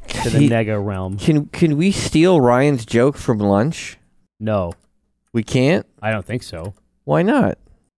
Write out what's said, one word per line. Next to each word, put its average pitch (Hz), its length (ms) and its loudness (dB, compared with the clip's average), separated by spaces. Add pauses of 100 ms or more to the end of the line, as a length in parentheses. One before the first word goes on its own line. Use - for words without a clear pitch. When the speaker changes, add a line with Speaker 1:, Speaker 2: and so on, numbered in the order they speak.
Speaker 1:
to - 220 -6
the 139 100 0
Speaker 2:
He 143 100 4
Speaker 1:
Nega 107 340 -2
realm. 95 340 -6
Speaker 2:
Can, 151 300 0
can 156 300 0
we 180 140 2
steal 175 500 2
Ryan's 123 440 2
joke 120 320 2
from 120 220 -2
lunch? 104 580 0 (420)
Speaker 1:
No. 104 320 -4 (600)
Speaker 2:
We 117 100 -2
can't? 139 420 0 (160)
Speaker 1:
I 107 100 -2
don't 104 140 -4
think 120 180 -6
so. 90 300 -12 (300)
Speaker 2:
Why 147 180 0
not? 214 360 0 (400)